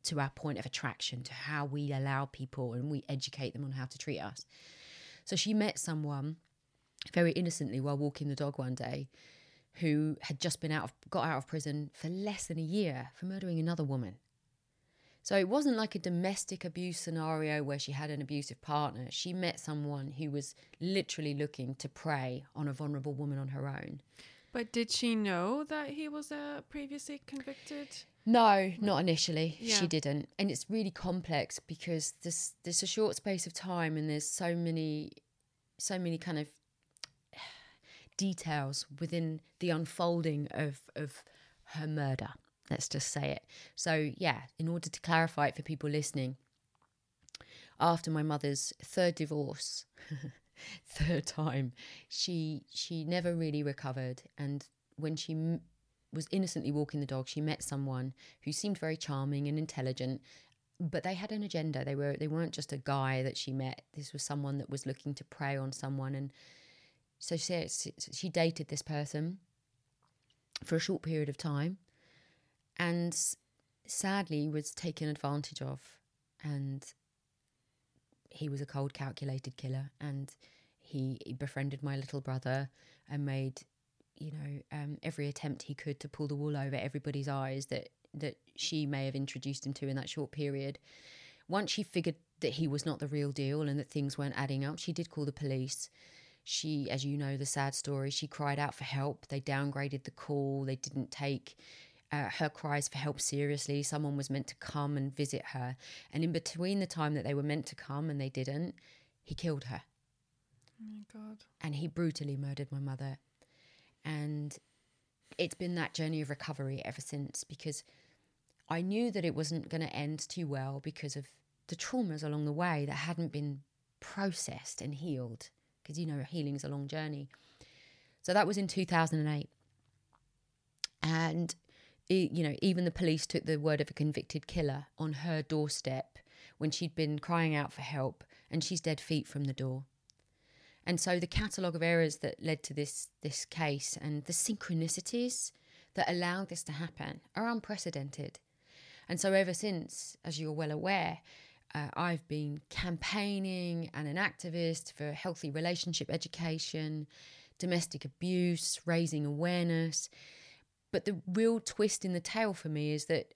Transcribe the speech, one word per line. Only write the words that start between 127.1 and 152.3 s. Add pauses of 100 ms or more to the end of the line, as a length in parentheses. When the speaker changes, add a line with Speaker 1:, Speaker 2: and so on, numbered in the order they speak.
Speaker 1:
So
that
was
in
two
thousand
and
eight. (1500)
And, (540)
e-,
you
know,
even
the
police
took
the
word
of
a
convicted
killer (100)
on
her
doorstep (380)
when
she'd
been
crying
out
for
help, (280)
and
she's
dead
feet
from
the
door. (1000)
And
so
the
catalogue
of
errors
that
led
to
this, (120)
this
case
and
the
synchronicities (440)
that
allowed
this
to
happen (140)
are
unprecedented. (680)
And
so
ever
since,
as
you're
well
aware, (540)
uh,
I've
been